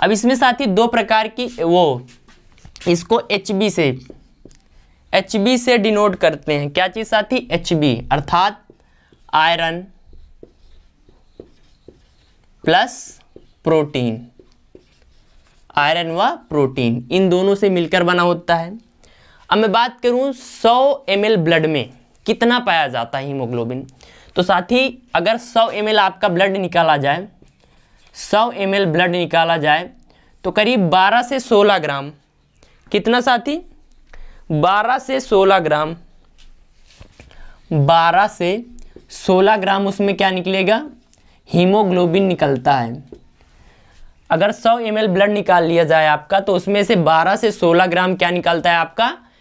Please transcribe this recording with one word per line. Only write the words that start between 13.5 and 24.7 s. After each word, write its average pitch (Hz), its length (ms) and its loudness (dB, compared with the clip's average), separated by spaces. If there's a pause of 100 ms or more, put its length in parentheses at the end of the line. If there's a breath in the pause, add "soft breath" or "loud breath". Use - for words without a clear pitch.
प्रोटीन, 135 640 -2 (1500)
आयरन 165 340 0
व 180 160 0
प्रोटीन 127 840 -2
इन 190 180 2
दोनों 190 240 2
से 196 160 0
मिलकर 175 320 0
बना 175 200 2
होता 175 340 0
है। 170 220 -8 (720 soft breath)
अब 202 80 2
मैं 214 140 2
बात 240 280 0
करूं 254 320 0
सौ 254 760 0
एम 196 160 0
एल 220 120 2
ब्लड 165 300 2
में 147 260 -4 (340)
कितना 240 320 0
पाया 165 300 -2
जाता 123 300 -6
है 135 80 -8
हीमोग्लोबिन, 127 600 -6 (500 soft breath)
तो 185 60 2
साथी 240 720 -2